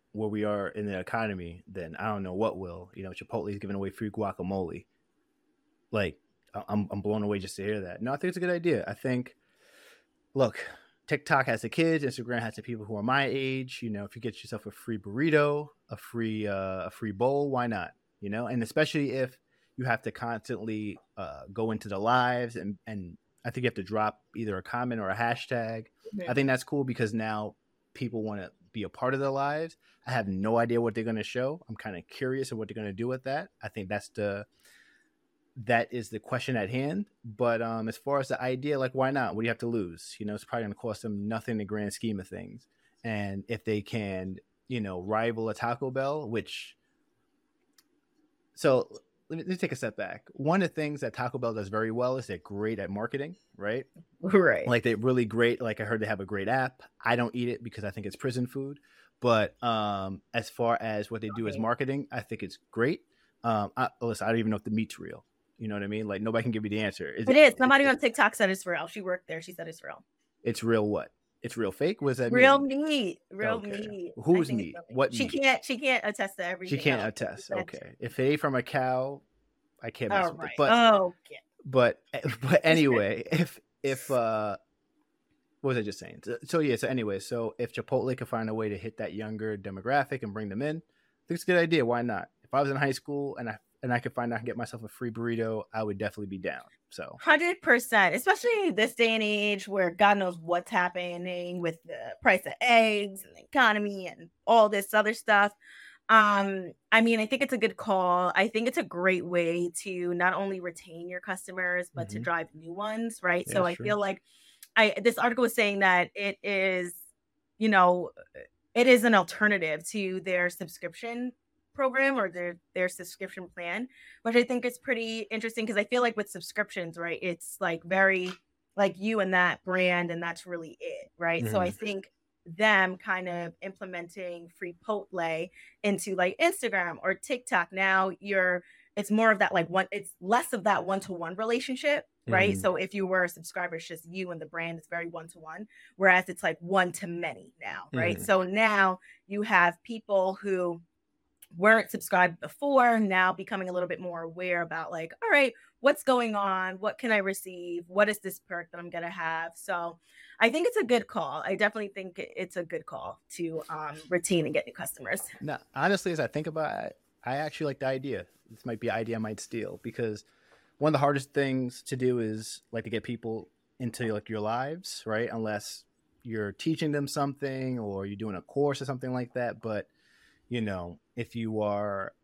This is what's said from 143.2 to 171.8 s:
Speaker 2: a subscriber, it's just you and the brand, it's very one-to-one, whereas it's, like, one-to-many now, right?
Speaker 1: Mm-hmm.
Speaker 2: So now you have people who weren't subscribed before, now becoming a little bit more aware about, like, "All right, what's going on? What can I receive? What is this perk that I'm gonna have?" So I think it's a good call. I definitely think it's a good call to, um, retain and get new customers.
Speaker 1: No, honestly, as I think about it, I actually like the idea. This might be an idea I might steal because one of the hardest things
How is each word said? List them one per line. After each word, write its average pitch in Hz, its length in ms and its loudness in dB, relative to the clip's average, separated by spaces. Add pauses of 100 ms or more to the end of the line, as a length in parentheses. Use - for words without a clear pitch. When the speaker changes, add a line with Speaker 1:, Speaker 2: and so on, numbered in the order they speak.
Speaker 2:
a 175 40 0
subscriber, 170 480 -8
it's 165 100 -12
just 165 200 -14
you 180 240 -8
and 165 100 -8
the 156 60 -12
brand, 165 320 -8
it's 160 100 -20
very 170 200 -6
one-to-one, 170 600 -14 (280)
whereas 185 340 6
it's, 180 120 -8
like, 165 180 2
one-to-many 170 1000 -2
now, 95 320 -10
right? - 240 0
Speaker 1:
Mm-hmm. - 80 -10
Speaker 2:
So 190 200 4
now 196 560 4 (260)
you 202 160 -4
have 180 400 6
people 190 580 0
who 180 400 -2 (760)
weren't 214 340 6
subscribed 180 500 2
before, 247 580 4
now 185 340 4
becoming 190 360 -6
a 180 40 -6
little 180 160 -2
bit 175 120 -6
more 170 220 -8
aware 175 400 -2
about, 165 280 -6
like, 165 220 -8 (100)
"All 453 80 -2
right, 277 240 6 (260)
what's 285 220 4
going 240 320 2
on? 190 460 -2
What 208 180 -2
can 233 140 0
I 214 60 4
receive? 180 680 -4
What 196 220 4
is 208 100 -2
this 180 220 -10
perk 170 320 -10
that 175 60 -14
I'm 175 120 -12
gonna 170 180 -8
have?" 165 460 -6
So 170 440 -6 (420)
I 233 100 6
think 320 160 0
it's 480 100 0
a 415 80 2
good 233 220 2
call. 151 400 -4
I 196 80 0
definitely 214 340 0
think 190 300 -12
it's - 380 -10
a 175 80 -6
good 165 200 -10
call - 360 -12 (140)
to, 160 360 -6
um, 156 260 -8 (140)
retain 175 340 2
and 151 80 -2
get 151 140 -2
new - 60 -16
customers. 143 500 -8 (180)
Speaker 1:
No, 143 160 -6 (180)
honestly, 185 360 2
as 165 80 -2
I - 80 2
think 165 220 -4
about 151 380 -4
it, - 120 -12 (260)
I 127 120 -4
actually 151 300 -4
like 135 120 -4
the 135 80 -4
idea. 131 400 -2 (240)
This 117 160 -16
might 113 140 -6
be 117 80 0
an 113 80 0
idea 113 180 -2
I 113 60 -2
might 110 200 -4
steal 104 420 -8
because 110 420 -4 (540)
one 156 120 4
of 156 40 4
the 143 40 2
hardest 143 340 2
things 131 520 0